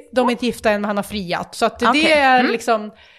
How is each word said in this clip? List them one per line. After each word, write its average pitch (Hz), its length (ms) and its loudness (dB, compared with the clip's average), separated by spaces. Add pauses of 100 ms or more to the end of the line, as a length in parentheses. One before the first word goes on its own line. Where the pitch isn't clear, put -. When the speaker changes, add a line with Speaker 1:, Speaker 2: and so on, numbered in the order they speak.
(120)
Speaker 1:
De 247 160 0
är 247 40 0
inte 240 140 -4
gifta 226 260 -2
än, 208 100 -2
men 208 60 -4
han 208 100 -4
har 196 60 -2
friat. 180 520 -8
Så 233 100 0
att 233 180 -4
Speaker 2:
Okej. 254 200 2
Speaker 1:
det 320 100 2
är 262 260 4
Speaker 2:
Mm. 247 120 2
Speaker 1:
liksom 220 400 -2 (280)